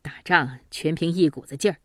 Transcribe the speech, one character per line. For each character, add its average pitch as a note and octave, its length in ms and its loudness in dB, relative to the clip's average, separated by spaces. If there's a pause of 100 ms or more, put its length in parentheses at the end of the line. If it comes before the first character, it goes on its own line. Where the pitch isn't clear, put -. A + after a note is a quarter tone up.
打 - 220 -14
仗 C3 360 0 (120)
全 D#3 240 -2
凭 E3+ 160 -2
一 E3+ 180 4
股 - 160 -8
子 - 100 -16
劲 G3 160 0
儿 D3+ 140 -10